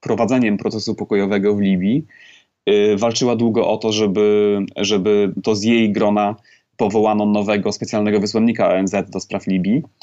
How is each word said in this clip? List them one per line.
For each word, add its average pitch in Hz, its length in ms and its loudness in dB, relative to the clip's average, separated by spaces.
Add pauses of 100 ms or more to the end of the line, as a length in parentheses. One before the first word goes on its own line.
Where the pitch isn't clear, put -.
prowadzeniem 113 560 0
procesu 107 380 -4
pokojowego 101 640 0
w 101 40 -2
Libii. 98 460 0 (640)
Y, 104 300 2
walczyła 117 380 0
długo 101 320 0
o 110 80 0
to, 110 160 -2
żeby, 104 680 2 (180)
żeby 104 680 0
to 110 140 0
z 101 60 -6
jej 113 300 2
grona 104 440 0 (400)
powołano 107 500 0
nowego 104 460 0
specjalnego 107 480 -2
wysłannika 110 480 0
O 92 80 2
N 95 120 -2
Z 95 220 -4
do 95 100 -8
spraw - 260 -8
Libii. 98 360 0 (200)